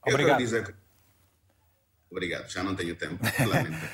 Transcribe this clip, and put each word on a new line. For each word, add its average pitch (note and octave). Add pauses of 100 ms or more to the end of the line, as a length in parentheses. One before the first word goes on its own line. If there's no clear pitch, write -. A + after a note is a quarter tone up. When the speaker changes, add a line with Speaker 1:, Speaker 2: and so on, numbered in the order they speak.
Speaker 1:
Eu -
Speaker 2:
Obrigado. D3
Speaker 1:
quero -
dizer A2+
que... F#2+ (1400)
Obrigado, F2
já F#2
não F#2+
tenho E2+
tempo. E2 (240)
Lamento. G2+ (180)